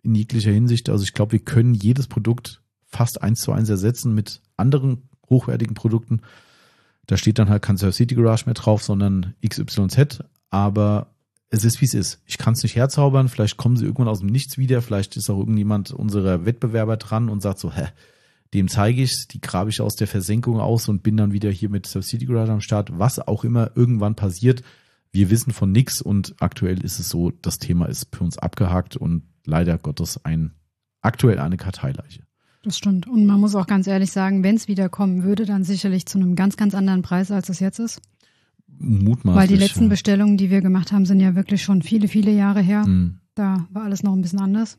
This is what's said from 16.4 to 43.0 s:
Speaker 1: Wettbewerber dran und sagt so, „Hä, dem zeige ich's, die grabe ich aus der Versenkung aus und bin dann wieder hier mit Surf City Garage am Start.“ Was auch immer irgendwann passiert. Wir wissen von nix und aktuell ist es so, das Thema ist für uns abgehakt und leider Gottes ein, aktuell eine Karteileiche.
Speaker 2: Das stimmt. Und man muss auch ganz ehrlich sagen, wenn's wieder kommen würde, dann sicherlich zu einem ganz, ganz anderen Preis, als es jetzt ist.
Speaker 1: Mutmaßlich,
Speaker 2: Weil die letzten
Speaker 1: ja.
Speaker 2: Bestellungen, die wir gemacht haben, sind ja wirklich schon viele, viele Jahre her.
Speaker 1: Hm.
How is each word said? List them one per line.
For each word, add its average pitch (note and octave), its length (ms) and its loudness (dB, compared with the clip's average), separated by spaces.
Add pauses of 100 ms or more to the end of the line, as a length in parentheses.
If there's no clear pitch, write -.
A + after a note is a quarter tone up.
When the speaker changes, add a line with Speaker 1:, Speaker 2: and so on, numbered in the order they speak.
Speaker 1:
Wettbewerber A2+ 520 -2
dran A2+ 320 -4
und G2+ 120 -4
sagt G2 180 -4
so, E2+ 120 -8
„Hä, D#2+ 160 -6 (680)
dem F#2+ 140 2
zeige A#2 360 0
ich's, - 240 -4
die - 140 -16
grabe F#2+ 280 -4
ich - 120 -6
aus G#2+ 140 -4
der G#2+ 120 -2
Versenkung A2 520 -2
aus A2 280 0
und G#2 160 -2
bin G#2+ 140 2
dann G#2 160 2
wieder G2+ 180 -2
hier G2+ 180 -4
mit G2+ 160 -4
Surf F#2+ 200 -8
City A#2+ 200 -6
Garage A2+ 260 0
am G#2 100 -2
Start.“ G#2 360 -4
Was A2 220 0
auch - 240 -4
immer A#2 320 0
irgendwann A2 400 2
passiert. G#2+ 480 0 (480)
Wir F#2+ 180 4
wissen A2+ 220 2
von G2 200 0
nix B2 300 2
und G2+ 380 -2
aktuell F#2 440 -2
ist - 160 -8
es F2 100 -8
so, F2 220 -2 (100)
das - 180 -6
Thema E2+ 280 0
ist - 280 -10
für - 80 -6
uns E2+ 160 -4
abgehakt F2+ 580 -2
und E2 260 -2 (220)
leider E2 320 0
Gottes - 480 -8
ein, D#2+ 280 -4 (480)
aktuell A#2+ 380 2
eine E2+ 180 -4
Karteileiche. - 680 -10 (400)
Speaker 2:
Das G3+ 140 -6
stimmt. F#3+ 300 0
Und A3+ 180 4
man G3+ 160 6
muss G#3 140 2
auch F#3 120 0
ganz F#3+ 200 0
ehrlich F#3+ 240 0
sagen, F#3+ 300 0
wenn's G#3 260 2
wieder G3 220 0
kommen F#3 340 0
würde, G3+ 220 0
dann G3 200 0
sicherlich F#3 400 -2
zu - 120 -4
einem F3+ 180 2
ganz, F#3+ 200 2
ganz G3+ 180 0
anderen F#3+ 300 0
Preis, F#3 260 -2
als G3 200 -4
es E3+ 100 -6
jetzt F#3+ 180 -2
ist. A3+ 240 -8 (840)
Speaker 1:
Mutmaßlich, G2 580 4
Speaker 2:
Weil F#2 60 6
die F#3+ 160 4
letzten - 200 2
Speaker 1:
ja. G#3+ 60 6
Speaker 2:
Bestellungen, G3+ 480 2
die F#3+ 120 0
wir G3 120 4
gemacht F#3 300 0
haben, G3 140 4
sind F#3+ 140 4
ja F#3 160 4
wirklich G3 280 0
schon F#3+ 180 2
viele, G#3+ 260 0
viele G#3+ 240 2
Jahre G3+ 300 2
her. G#3 220 2
Speaker 1:
Hm. F2+ 360 2 (160)